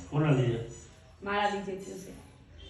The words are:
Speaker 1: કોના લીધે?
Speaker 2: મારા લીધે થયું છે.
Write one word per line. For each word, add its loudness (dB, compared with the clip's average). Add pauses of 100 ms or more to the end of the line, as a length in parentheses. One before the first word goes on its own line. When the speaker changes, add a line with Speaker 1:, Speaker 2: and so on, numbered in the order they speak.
(100)
Speaker 1:
કોના 4
લીધે? 4 (640)
Speaker 2:
મારા 2
લીધે -2
થયું -10
છે. -12 (580)